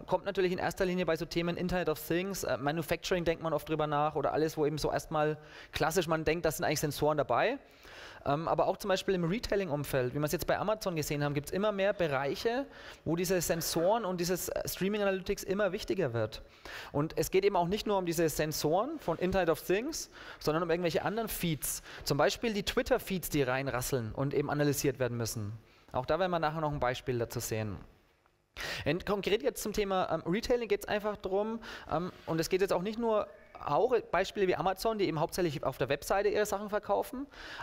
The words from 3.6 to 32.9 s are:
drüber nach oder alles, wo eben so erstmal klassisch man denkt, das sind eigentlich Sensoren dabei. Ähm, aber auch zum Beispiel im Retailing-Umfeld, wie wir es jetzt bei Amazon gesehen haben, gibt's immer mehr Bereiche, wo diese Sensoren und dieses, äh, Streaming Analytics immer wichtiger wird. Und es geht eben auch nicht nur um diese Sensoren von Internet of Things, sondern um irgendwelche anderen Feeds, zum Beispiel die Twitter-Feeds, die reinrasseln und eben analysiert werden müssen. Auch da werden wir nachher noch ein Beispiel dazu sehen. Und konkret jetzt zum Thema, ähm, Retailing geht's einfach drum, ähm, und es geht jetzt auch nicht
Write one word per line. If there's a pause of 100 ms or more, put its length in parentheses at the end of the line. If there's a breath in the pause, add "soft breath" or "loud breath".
drüber
nach
oder
alles,
wo
eben
so
erstmal (320 loud breath)
klassisch
man
denkt,
das
sind
eigentlich
Sensoren
dabei. (720 loud breath)
Ähm,
aber
auch
zum
Beispiel
im
Retailing-Umfeld,
wie
wir
es
jetzt
bei
Amazon
gesehen
haben,
gibt's
immer
mehr
Bereiche, (380 loud breath)
wo
diese
Sensoren
und
dieses,
äh,
Streaming
Analytics
immer
wichtiger
wird. (480 loud breath)
Und
es
geht
eben
auch
nicht
nur
um
diese
Sensoren
von
Internet
of
Things, (260 loud breath)
sondern
um
irgendwelche
anderen
Feeds, (220 loud breath)
zum
Beispiel
die
Twitter-Feeds,
die
reinrasseln
und
eben
analysiert
werden
müssen. (440 loud breath)
Auch
da
werden
wir
nachher
noch
ein
Beispiel
dazu
sehen. (1080 loud breath)
Und
konkret
jetzt
zum
Thema,
ähm,
Retailing
geht's
einfach
drum, (320 loud breath)
ähm, (140)
und
es
geht
jetzt
auch
nicht